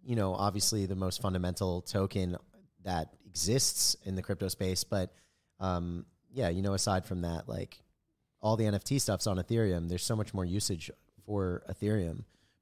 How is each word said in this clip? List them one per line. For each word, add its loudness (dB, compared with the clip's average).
you 0
know, 2
obviously 2
the -2
most -2
fundamental 0
token -2
that -2
exists 2
in -4
the -2
crypto -2
space, 0
but, -2
um, -2
yeah, 2
you 0
know, 2
aside 2
from -2
that, -2
like, -6
all 2
the 2
N 4
F -2
T 0
stuff's 0
on 2
Ethereum. 2
There's -2
so 0
much -2
more 0
usage -2
for 0
Ethereum 0